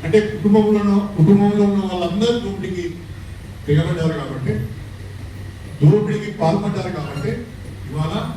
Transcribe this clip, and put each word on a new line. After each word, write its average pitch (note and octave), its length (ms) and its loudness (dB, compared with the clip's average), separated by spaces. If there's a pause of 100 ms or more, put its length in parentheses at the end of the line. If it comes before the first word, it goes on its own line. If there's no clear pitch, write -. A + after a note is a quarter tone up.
అంటే G#3+ 140 4 (120)
కుటుంబంలో, G#3 640 4 (200)
కుటుంబంలో G3+ 540 6
ఉన్న G3 200 0
వాళ్ళందరూ F3+ 440 0 (100)
దోపిడీకి F#3 400 -6 (800)
దిగబడ్డారు D#3+ 540 2
కాబట్టి, C3+ 320 -4 (1300)
దోపిడీకి G#3 500 4 (100)
పాల్పడ్డారు F3+ 580 -2
కాబట్టి D3 340 -6 (580)
ఇవాళ D#3 240 -4 (220)